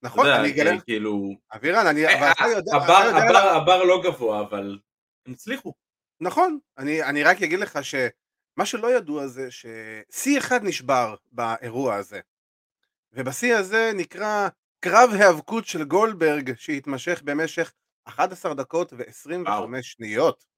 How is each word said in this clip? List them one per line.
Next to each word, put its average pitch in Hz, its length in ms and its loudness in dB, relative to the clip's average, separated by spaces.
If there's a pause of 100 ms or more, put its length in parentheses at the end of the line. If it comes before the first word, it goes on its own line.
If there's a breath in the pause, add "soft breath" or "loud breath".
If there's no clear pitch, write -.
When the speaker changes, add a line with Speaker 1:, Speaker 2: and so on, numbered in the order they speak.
Speaker 1:
נכון, 123 240 2
Speaker 2:
אתה 143 40 6
יודע, 123 120 4
Speaker 1:
אני 98 80 2
אגלה 147 220 2
Speaker 2:
אה, 175 100 -2
כאילו 104 520 -4 (220)
Speaker 1:
אבירן, 170 320 2
אני, 151 180 2
Speaker 2:
אה, - 140 4
Speaker 1:
אבל 143 120 4
אתה 151 120 0
Speaker 2:
אה, 233 80 2
Speaker 1:
יודע, 190 240 -2
Speaker 2:
הבר, 143 100 2
Speaker 1:
אתה 196 220 8
יודע 170 160 4
Speaker 2:
הבר, - 80 4
Speaker 1:
למה 196 200 6
Speaker 2:
הבר 170 320 4
לא 180 200 4
גבוה, 117 380 -2
אבל 101 380 -8 (460)
הם 127 80 -14
הצליחו. 247 400 -12 (480)
Speaker 1:
נכון, 302 380 0 (180)
אני, 147 260 -4
אני 143 200 -2
רק 151 180 4
אגיד 170 180 -2
לך 202 240 -6
שמה - 840 -6
שלא 240 320 -2
ידוע 147 300 -6
זה 131 200 -10 (640)
שיא 277 280 -2
אחד 247 240 -2
נשבר 127 520 -2 (160)
באירוע 120 640 -4
הזה, 101 240 -10 (960)
ובשיא 131 420 -2
הזה 220 400 0
נקרא 202 520 -4 (320)
קרב 220 340 6
היאבקות 196 520 2
של 160 180 -8
גולדברג, 156 720 0
שהתמשך 143 680 -8
במשך 156 480 -6 (320)
אחת 175 260 -4
עשרה 170 220 -8
דקות 143 440 -6
ועשרים 160 440 -12
וחמש 170 180 -4
Speaker 2:
וואו. 123 240 -10
Speaker 1:
שניות. 113 640 -4 (120)